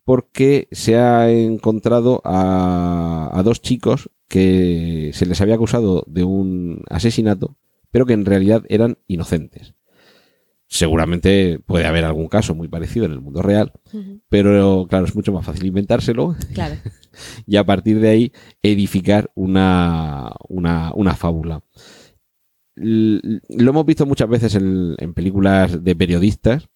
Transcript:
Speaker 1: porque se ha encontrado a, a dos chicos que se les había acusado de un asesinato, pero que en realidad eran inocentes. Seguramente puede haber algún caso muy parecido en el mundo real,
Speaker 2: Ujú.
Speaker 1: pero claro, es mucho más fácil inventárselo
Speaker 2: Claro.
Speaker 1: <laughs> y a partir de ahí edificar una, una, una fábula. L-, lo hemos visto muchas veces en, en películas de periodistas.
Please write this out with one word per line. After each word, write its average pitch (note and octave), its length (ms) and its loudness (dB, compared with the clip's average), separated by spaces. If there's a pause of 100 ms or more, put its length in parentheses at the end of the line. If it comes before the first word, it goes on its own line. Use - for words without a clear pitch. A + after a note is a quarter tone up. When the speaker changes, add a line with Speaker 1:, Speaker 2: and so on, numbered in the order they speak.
Speaker 1:
porque C3+ 680 2
se - 240 0
ha A#2 340 4
encontrado A2+ 920 0
a, F2 1080 -2
a F#2 120 0
dos A#2 180 0
chicos B2 480 -2 (160)
que E2+ 880 2
se F2+ 120 -2
les F2+ 140 -2
había G#2 140 2
acusado A2+ 540 0
de F2+ 160 -2
un F#2 680 -4
asesinato, G#2+ 680 -2 (360)
pero A#2+ 120 2
que B2 100 2
en G#2 100 0
realidad G2 440 2
eran A2+ 380 0
inocentes. - 680 -6 (960)
Seguramente E2+ 1000 0
puede E2+ 180 0
haber D#2+ 220 0
algún D#2+ 220 -4
caso G#2 260 -2
muy E2 120 -8
parecido E2 380 -6
en D#2+ 80 -2
el C2+ 80 -10
mundo C#2+ 220 -8
real, G2+ 300 0 (200)
Speaker 2:
Ujú. G3+ 280 -16 (100)
Speaker 1:
pero G2 580 4
claro, F#2 160 0
es D#2+ 100 -4
mucho G#2 160 -4
más F2+ 140 -4
fácil D2+ 220 -6
inventárselo A#2 680 -2 (200)
Speaker 2:
Claro. D#3+ 220 -6 (360)
Speaker 1:
<laughs> - 340 -20
y G2+ 100 0
a G2+ 80 2
partir G2+ 360 0
de A2 80 4
ahí A2+ 240 4 (300)
edificar G2+ 720 0
una, F2 960 0 (160)
una, E2+ 460 -2
una F#2+ 200 0
fábula. E2 480 -6 (1120)
L-, A2 440 2 (300)
lo A#2+ 200 4
hemos D3+ 140 2
visto D3+ 220 2
muchas C3 240 -2
veces A2+ 240 0
en, F#2 440 0
en E2 140 -10
películas F#2+ 720 0
de F2+ 100 2
periodistas. F#2+ 800 0